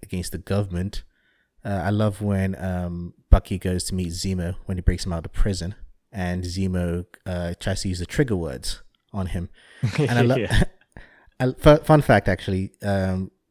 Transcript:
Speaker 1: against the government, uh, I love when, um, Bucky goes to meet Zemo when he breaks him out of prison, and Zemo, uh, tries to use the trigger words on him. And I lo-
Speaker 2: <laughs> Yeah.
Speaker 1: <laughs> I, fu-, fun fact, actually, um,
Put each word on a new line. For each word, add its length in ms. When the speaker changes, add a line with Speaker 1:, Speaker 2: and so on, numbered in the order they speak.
Speaker 1:
against 280
the 80
government, 640
uh, 200
I 40
love 320
when, 420
um, 500
Bucky 300
goes 260
to 100
meet 140
Zemo 460
when 120
he 40
breaks 240
him 80
out 120
of 80
prison, 420
and 320
Zemo, 640
uh, 340
tries 220
to 80
use 100
the 80
trigger 280
words 460
on 140
him. 220
And 180
I 40
lo- 140
Speaker 2:
<laughs> 20
Yeah. 260
Speaker 1:
<laughs> 380
I, 140
fu-, 240
fun 240
fact, 260
actually, 440
um, 480